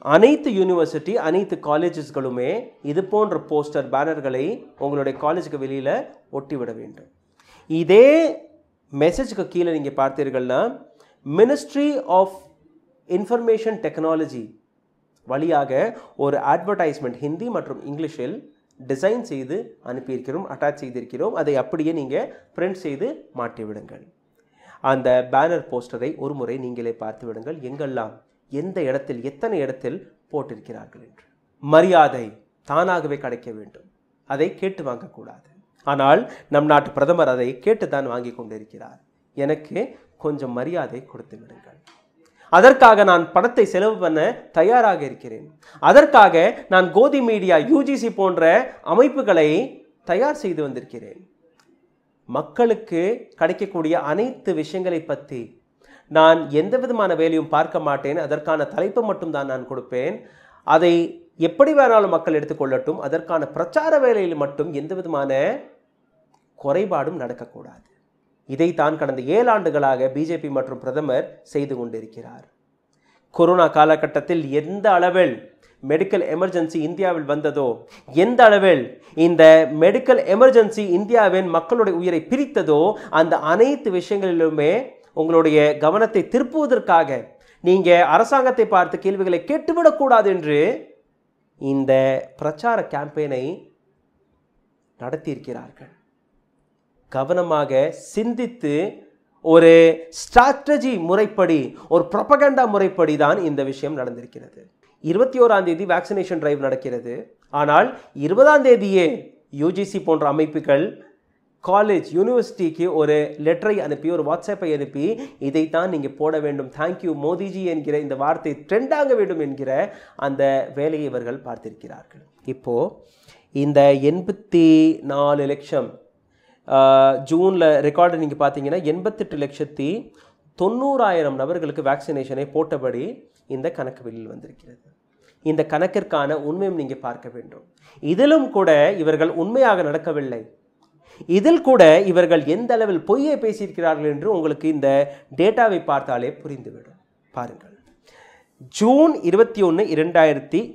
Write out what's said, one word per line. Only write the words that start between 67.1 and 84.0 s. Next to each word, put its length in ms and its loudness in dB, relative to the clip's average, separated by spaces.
நடக்கக்கூடாது. 600 -16
இதைத்தான் 500 0
கடந்த 240 -6
ஏழு 160 2
ஆண்டுகளாக 600 0
பி 140 -4
ஜே 160 -6
பி 140 -8
மற்றும் 260 -6
பிரதமர் 420 -4
செய்து 280 -6
கொண்டிருக்கிறார். 640 -14
கொரோனா 400 4
காலகட்டத்தில் 640 2
எந்த 260 -4
அளவில் 380 2
மெடிக்கல் 420 -2
எமர்ஜென்சி 520 -4
இந்தியாவில் 460 -4
வந்ததோ, 340 -2
எந்த 200 2
அளவில் 400 6
இந்த 160 4
மெடிக்கல் 400 4
எமர்ஜென்சி 500 4
இந்தியாவின் 580 2
மக்களுடைய 420 0
உயிரை 220 -2
பிரித்ததோ, 500 0
அந்த 160 2
அனைத்து 440 2
விஷயங்களிலுமே 760 0